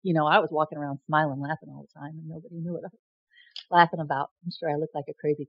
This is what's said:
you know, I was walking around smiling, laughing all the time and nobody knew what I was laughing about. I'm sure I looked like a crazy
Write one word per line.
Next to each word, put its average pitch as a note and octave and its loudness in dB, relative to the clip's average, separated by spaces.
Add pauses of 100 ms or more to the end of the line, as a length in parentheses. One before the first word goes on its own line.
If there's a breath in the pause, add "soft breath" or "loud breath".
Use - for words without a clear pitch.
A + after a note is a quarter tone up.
you F#3 2
know, D#3 4
I E3+ 8
was D#3+ 0
walking D#3 0
around C#3+ -4
smiling, D3+ 2
laughing D3+ -6
all C#3+ -16
the - -20
time D3+ -14
and D#3+ -14
nobody D#3+ -14
knew E3+ -6
what - -8
I F3 -12
was - -20 (720 loud breath)
laughing E3+ 6
about. C#3+ -2 (120)
I'm F3 -8
sure - -4
I D3 2
looked D#3 -4
like C#3+ -6
a - -14
crazy D3 -2